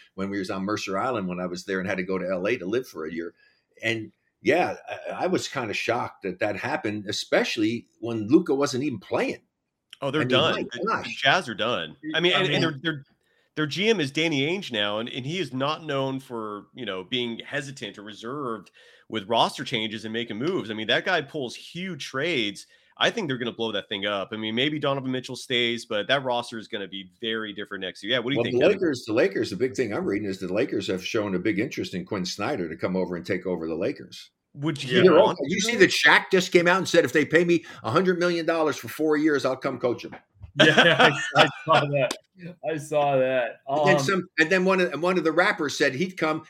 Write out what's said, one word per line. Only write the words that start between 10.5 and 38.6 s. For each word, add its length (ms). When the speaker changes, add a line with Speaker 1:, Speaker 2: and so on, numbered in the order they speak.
Speaker 1:
my 100
Speaker 2:
The, 180
the 60
Speaker 1:
gosh. 300
Speaker 2:
Jazz 320
are 60
done. 420
I 60
mean, 120
Speaker 3:
I 80
Speaker 2:
and, 60
and 60
Speaker 3:
mean 80
Speaker 2:
their, 220
their, 220
their 120
G 220
M 120
is 100
Danny 360
Ainge 260
now, 260
and, 100
and 160
he 140
is 140
not 320
known 360
for, 540
you 100
know, 200
being 420
hesitant 520
or 40
reserved 680
with 200
roster 360
changes 400
and 80
making 240
moves. 340
I 40
mean, 140
that 160
guy 180
pulls 320
huge 520
trades. 600
I 100
think 200
they're 100
gonna 140
blow 200
that 160
thing 160
up. 280
I 40
mean, 180
maybe 240
Donovan 340
Mitchell 240
stays, 500
but 220
that 160
roster 340
is 100
gonna 200
be 200
very 320
different 300
next 200
year. 100
Yeah, 60
what 120
do 40
you 60
Speaker 1:
Well, 40
Speaker 2:
think, 120
Speaker 1:
the 60
Speaker 2:
Kevin? 160
Speaker 1:
Lakers, 280
the 80
Lakers, 360
the 60
big 180
thing 200
I'm 100
reading 240
is 120
the 120
Lakers 360
have 160
shown 300
a 40
big 200
interest 360
in 100
Quinn 220
Snyder 420
to 80
come 200
over 200
and 80
take 220
over 200
the 80
Lakers. 560
Speaker 2:
Would 280
Speaker 3:
Yeah. 80
Speaker 2:
he 120
Speaker 1:
They're 100
Speaker 2:
want 260
Speaker 1:
all, 100
you 120
Speaker 2:
to? 60
Speaker 1:
see 100
that 140
Shaq 420
just 180
came 160
out 120
and 100
said, 160
"If 80
they 120
pay 200
me 200
a 60
hundred 280
million 260
dollars 320